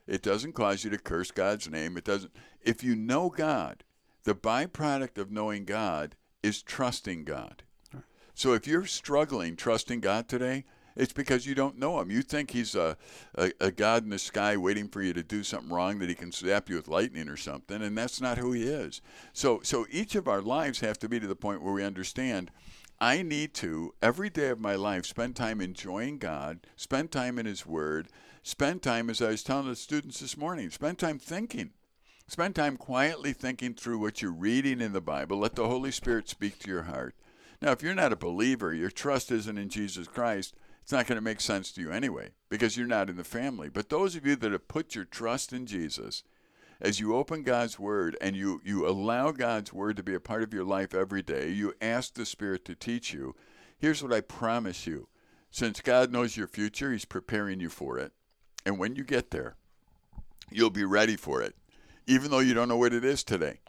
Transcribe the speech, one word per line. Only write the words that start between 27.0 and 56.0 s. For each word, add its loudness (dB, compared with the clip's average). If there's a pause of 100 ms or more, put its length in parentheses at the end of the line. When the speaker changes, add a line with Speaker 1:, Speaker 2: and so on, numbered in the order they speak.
Speaker 1:
time -2
in -2
his -6
word, -2 (340)
spend -2
time, 0
as 0
I 4
was -2
telling -2
the -6
students -6
this -8
morning, -4
spend -4
time 0
thinking. -6 (560)
Spend 0
time 2
quietly 0
thinking -4
through -4
what -2
you're 0
reading 2
in 0
the 0
Bible. -2
Let 2
the 2
Holy 0
Spirit 0
speak -4
to -10
your -2
heart. -6 (460)
Now, 4
if 0
you're -2
not 4
a 2
believer, 0
your 0
trust -2
isn't -2
in -6
Jesus -6
Christ, -2 (260)
it's -8
not 2
gonna 0
make -4
sense 0
to -12
you -6
anyway, -4 (180)
because 2
you're -2
not 2
in -8
the -8
family. -6
But -6
those 2
of -4
you 4
that 0
have -2
put -6
your -6
trust -2
in -6
Jesus, -6 (560)
as 2
you 2
open 0
God's 2
Word 0
and 0
you, -2
you 2
allow 2
God's -2
Word -2
to -8
be -2
a -2
part -2
of -2
your -2
life 0
every 0
day, -2
you 0
ask -2
the -6
Spirit -4
to -10
teach -4
you, -8 (420)
here's 2
what 0
I 4
promise -2
you. -6 (460)
Since -2
God 6